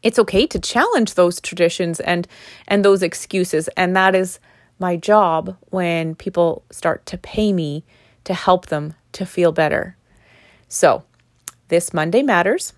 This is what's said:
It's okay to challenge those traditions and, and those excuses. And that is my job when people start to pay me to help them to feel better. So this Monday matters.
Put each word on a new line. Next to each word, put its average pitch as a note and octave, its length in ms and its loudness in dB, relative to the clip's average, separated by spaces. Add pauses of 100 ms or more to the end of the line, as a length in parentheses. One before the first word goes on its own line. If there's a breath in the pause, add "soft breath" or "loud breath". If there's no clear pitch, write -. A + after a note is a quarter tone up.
It's A#3+ 160 2
okay G#3 280 2
to - 120 -8
challenge C#4+ 540 0
those F3+ 260 2
traditions E3+ 600 -2
and, F3 260 -2 (400 loud breath)
and G3+ 160 2
those G3 180 4
excuses. F3 760 -4
And F#3 180 0
that F#3+ 180 4
is F#3 260 -2 (380 soft breath)
my F3 200 -2
job F#3 580 2 (140)
when E3+ 460 -2
people F3 540 -2
start - 360 -4
to - 120 -12
pay G#3+ 360 -2
me D#3 320 -4 (400 soft breath)
to F#3 80 -4
help F#3 320 2
them D3+ 300 -6 (180)
to F#3+ 120 -8
feel E3+ 280 0
better. E3 420 -2 (720 soft breath)
So - 360 2 (680)
this E3+ 240 0
Monday E3+ 300 0
matters. G#3+ 540 0